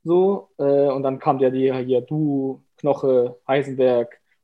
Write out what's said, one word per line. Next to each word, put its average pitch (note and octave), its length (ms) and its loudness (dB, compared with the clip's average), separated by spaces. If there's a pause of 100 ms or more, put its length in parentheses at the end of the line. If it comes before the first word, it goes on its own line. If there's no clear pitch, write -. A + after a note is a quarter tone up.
so, F#3 460 0 (100)
äh, C#3+ 300 2
und C3+ 160 -2
dann C3 160 -4
kam C#3+ 180 0
ja C3 120 2
die, C3 220 0 (120)
hier, B2+ 160 0
Du, C#3 640 -4 (160)
Knoche, C3 580 0 (120)
Heisenberg C3 720 0 (240)